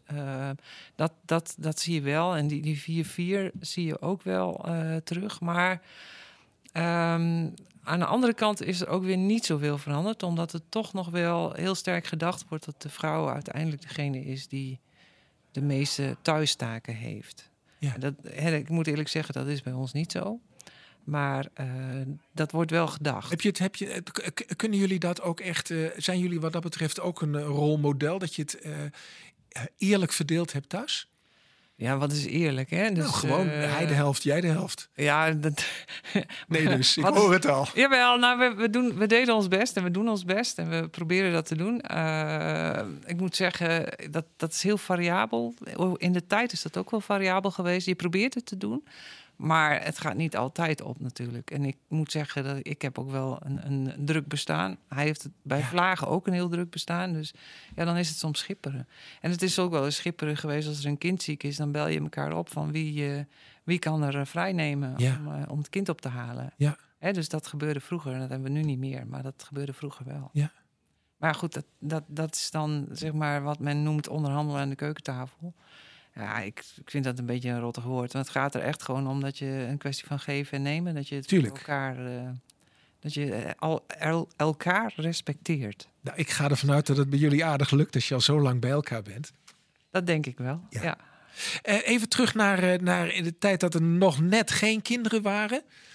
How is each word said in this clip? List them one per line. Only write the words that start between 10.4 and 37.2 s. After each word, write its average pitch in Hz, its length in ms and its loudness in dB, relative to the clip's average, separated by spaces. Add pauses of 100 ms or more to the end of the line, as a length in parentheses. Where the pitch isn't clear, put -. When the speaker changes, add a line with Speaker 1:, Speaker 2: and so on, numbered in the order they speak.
Speaker 1:
er 165 160 -6
toch 220 240 -4
nog 180 180 -6
wel 170 420 0
heel 185 220 -2
sterk 175 320 -2
gedacht 165 420 -2
wordt 156 160 -8
dat - 180 -12
de 151 60 -10
vrouw 156 420 -2
uiteindelijk 147 520 -4
degene 143 420 -4
is 135 240 -8
die 131 320 -8 (720)
de 135 100 -4
meeste 139 600 0
thuistaken 127 720 0
heeft. 110 560 -12 (280)
Speaker 2:
Ja. 139 160 -2
Speaker 1:
En 123 60 -10
dat, 139 140 -4 (140)
hè, 160 280 -2
ik 147 120 -4
moet 160 180 2
eerlijk 151 220 -2
zeggen, 156 260 -4
dat 131 120 -4
is 143 160 -4
bij 127 100 -6
ons 127 200 -6
niet 160 200 -2
zo. 196 280 -4 (640)
Maar, 143 500 -2
eh, 135 120 -8 (640)
dat 156 200 -2
wordt 165 180 0
wel 165 160 2
gedacht. 147 440 -4
Speaker 2:
Heb 170 100 -2
je 214 80 2
het, 190 100 0
heb 185 180 0
je, 202 120 -6
eh, 190 140 -6
k-, - 320 -8
k-, - 220 -6
kunnen 214 220 2
jullie 190 200 4
dat 175 240 -2
ook 170 180 -4
echt, 175 300 -4
eh, 165 80 -2 (180)
zijn 180 220 0
jullie 175 220 0
wat 160 120 -2
dat 170 100 -2
betreft 160 380 -4
ook 175 220 -4
een, 147 120 0
eh, 147 100 -2
rolmodel? 147 760 2
Dat 180 160 -6
je 156 80 -4
het, - 180 -6
eh, 151 240 -8
eh, 147 60 -8 (880)
eerlijk 196 340 4
verdeeld 160 400 0
hebt 139 160 -6
thuis? - 400 -4 (680)
Speaker 1:
Ja, 127 200 0
wat 143 140 0
is 147 120 -2
eerlijk, 135 460 0
hè? 175 120 2
Speaker 2:
Nou, 214 120 2
Speaker 1:
Dus, 160 200 2
Speaker 2:
gewoon, 165 340 2
Speaker 1:
eh, 147 280 0
Speaker 2:
hij 165 100 2
de 151 80 2
helft, 143 280 2
jij 143 180 2
de 175 60 2
helft. - 480 -2
Speaker 1:
ja, 151 360 4
dat 156 360 0 (400)
<laughs> - 420 -4
Speaker 2:
Nee, 156 200 4
dus, 131 280 4
ik 156 60 2
Speaker 1:
wat 196 140 6
is 202 40 10